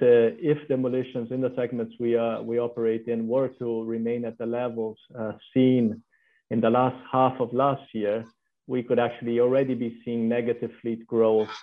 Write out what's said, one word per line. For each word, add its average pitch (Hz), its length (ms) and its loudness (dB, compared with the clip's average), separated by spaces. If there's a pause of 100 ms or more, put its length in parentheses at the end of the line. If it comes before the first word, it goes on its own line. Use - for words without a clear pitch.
uh, 117 340 6
if 151 300 0
demolitions 127 640 -2
in 131 100 -4
the 127 140 0
segments 117 440 -4
we 117 160 0
are, 113 280 0
we 117 160 -2
operate 113 480 -2
in 117 200 -2
were 127 220 0 (100)
to 117 260 -4
remain 117 380 -4
at 117 140 -8
the 117 80 -6
levels, 113 540 -4 (200)
uh, 110 120 -6 (200)
seen 127 520 4 (480)
in 113 100 0
the 113 80 4
last 127 280 2 (140)
half 131 280 2
of 120 140 -4
last 135 300 0 (100)
year, 107 300 -2 (440)
we 127 160 -4
could 120 160 0
actually 120 400 -2
already 131 340 2
be 117 320 -6
seeing 117 240 -2
negative 117 420 -2 (100)
fleet 113 260 -6
growth 110 420 4 (140)